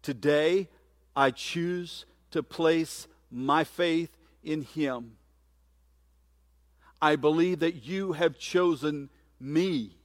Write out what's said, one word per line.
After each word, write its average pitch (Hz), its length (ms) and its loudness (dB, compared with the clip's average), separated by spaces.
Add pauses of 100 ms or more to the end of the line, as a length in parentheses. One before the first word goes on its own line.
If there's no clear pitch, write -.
Today, 147 640 0 (480)
I 135 160 4
choose 175 720 -6 (260)
to 156 120 -2
place 165 680 0 (220)
my 139 340 0
faith 165 520 -2 (280)
in 156 180 -4
him. 123 540 -6 (1900)
I 151 140 6
believe 160 440 2
that 165 240 -2
you 190 280 -6
have 156 260 0
chosen 151 720 0 (320)
me 147 640 -2